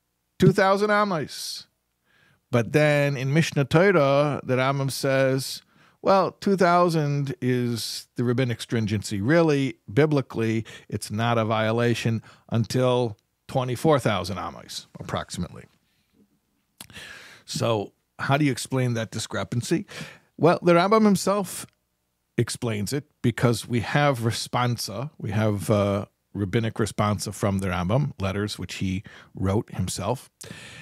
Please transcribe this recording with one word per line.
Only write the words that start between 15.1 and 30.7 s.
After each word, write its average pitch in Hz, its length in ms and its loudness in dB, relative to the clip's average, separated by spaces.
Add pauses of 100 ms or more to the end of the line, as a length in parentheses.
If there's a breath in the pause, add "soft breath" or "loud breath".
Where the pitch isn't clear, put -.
So 113 480 -2 (280)
how 139 160 2
do 151 80 2
you 139 80 2
explain 127 420 -4
that 113 160 -6
discrepancy? 113 720 -4 (520 loud breath)
Well, 170 260 4
the 175 120 6
Rambam 202 300 4
himself 196 640 0 (680)
explains 113 560 -4
it 139 120 -4 (160)
because 120 460 0
we 120 140 -2
have 143 400 2
responsa, 117 1000 -4
we 110 140 -6
have, 107 380 0
uh, 101 340 2 (320)
rabbinic 104 380 -2
responsa 104 580 -2
from 98 260 -2
the 98 100 -4
Rambam, 92 520 -2
letters 101 380 -4
which - 160 -10
he 95 300 -4 (320 loud breath)
wrote 95 360 -2
himself. 95 560 -6 (540 loud breath)